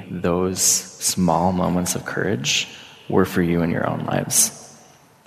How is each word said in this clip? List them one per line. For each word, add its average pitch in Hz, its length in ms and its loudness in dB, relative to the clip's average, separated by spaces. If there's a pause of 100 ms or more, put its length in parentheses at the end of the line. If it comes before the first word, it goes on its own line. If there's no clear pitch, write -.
(120)
those 90 500 0
small - 920 2
moments 87 440 0
of - 100 -6
courage - 640 -2 (420)
were 92 160 4
for 92 160 0
you 85 220 2
in 85 80 0
your - 180 -2
own - 160 -4
lives. - 560 0 (640)